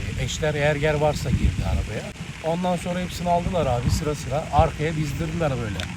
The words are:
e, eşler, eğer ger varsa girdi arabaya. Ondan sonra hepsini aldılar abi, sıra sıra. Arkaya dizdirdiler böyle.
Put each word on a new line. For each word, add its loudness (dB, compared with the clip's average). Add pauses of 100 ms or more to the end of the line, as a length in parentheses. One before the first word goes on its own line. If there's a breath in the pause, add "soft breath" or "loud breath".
(180)
e, -2
eşler, -2
eğer 2
ger 2
varsa 2
girdi 2
arabaya. -2 (400)
Ondan 0
sonra -4
hepsini -2
aldılar 2
abi, 0
sıra 0
sıra. -4
Arkaya 4
dizdirdiler -2
böyle. -2 (180)